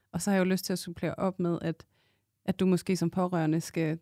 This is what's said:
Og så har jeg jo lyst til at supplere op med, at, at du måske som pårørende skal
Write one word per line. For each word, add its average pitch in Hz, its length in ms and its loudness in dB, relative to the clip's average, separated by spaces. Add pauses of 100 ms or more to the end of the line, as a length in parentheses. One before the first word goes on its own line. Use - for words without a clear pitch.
(140)
Og 170 80 -6
så - 80 -2
har 196 80 4
jeg 185 80 4
jo 185 60 2
lyst 185 140 0
til 190 80 -4
at 180 60 -2
supplere - 360 -6
op 190 240 -2
med, 170 220 0
at, 165 220 -4 (600)
at - 140 -2
du 190 60 2
måske 185 320 2
som 170 120 0
pårørende 165 520 0
skal 165 400 -2